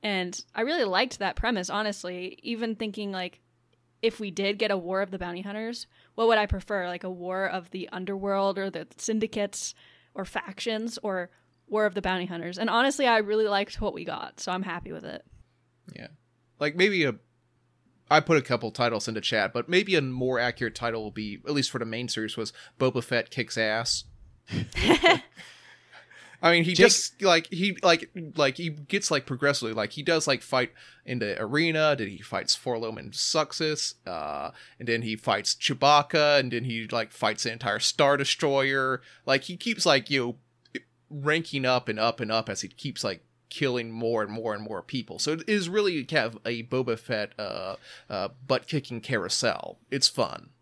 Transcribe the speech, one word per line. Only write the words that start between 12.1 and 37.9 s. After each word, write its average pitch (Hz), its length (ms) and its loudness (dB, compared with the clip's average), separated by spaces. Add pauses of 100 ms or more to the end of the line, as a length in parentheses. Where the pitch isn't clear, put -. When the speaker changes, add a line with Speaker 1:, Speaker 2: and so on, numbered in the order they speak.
Speaker 1:
Hunters? 175 320 -8
And 214 120 -2
honestly, 262 380 2
I 240 120 6
really 214 280 2
liked 202 320 0
what 208 140 -2
we 170 100 -8
got, - 380 -10
so 185 100 -4
I'm 185 120 -2
happy 175 280 -8
with 156 140 -12
it. - 180 -12 (720)
Speaker 2:
Yeah. - 120 -16 (520)
Like, 151 160 -2
maybe 180 300 4
a, 120 100 0 (960)
I 151 100 10
put 160 160 2
a 147 60 6
couple 120 300 -2
titles 117 360 0
into 110 140 -4
chat, 101 320 2
but 120 160 -4
maybe 190 260 4
a 156 60 6
more 127 360 0
accurate 117 380 0
title 113 260 -2
will 107 100 -8
be, 107 360 -6
at 143 60 -2
least 143 180 0
for - 80 -4
the 117 60 -2
main 113 240 -6
series, 107 260 -4
was 110 160 -6 (260)
Boba 127 240 2
Fett 117 280 -2
Kicks - 280 -6
Ass. 113 460 0 (460)
Speaker 1:
<laughs> - 20 -8 (1900)
Speaker 2:
I 165 80 8
mean, 170 120 6
he 175 100 2
Speaker 3:
Jake 180 140 10
Speaker 2:
just, - 340 2
like, 170 300 6
he, 185 320 0
like, 170 260 6 (260)
like, 139 220 2
he 170 140 -4
gets, 151 400 -2
like, 143 160 0
progressively, 139 460 0
like, 107 180 -2
he 151 100 -12
does, 160 240 2
like, 131 160 0
fight 127 300 0 (340)
in 123 140 -4
the 104 200 -2
arena, 156 560 2
then 110 120 -4
he 95 100 -10
fights - 400 -2
Forlom 113 400 -4
and 98 140 -12
Suxus, - 840 -2 (140)
uh, 76 420 -6 (300)
and 120 80 -8
then 117 160 0
he 110 120 -2
fights 107 380 0
Chewbacca, 147 840 4
and 127 120 0
then 120 120 -2
he, 113 240 -4
like, 113 240 -2
fights 107 320 0
the 117 80 -2
entire 113 260 -2
Star 143 400 4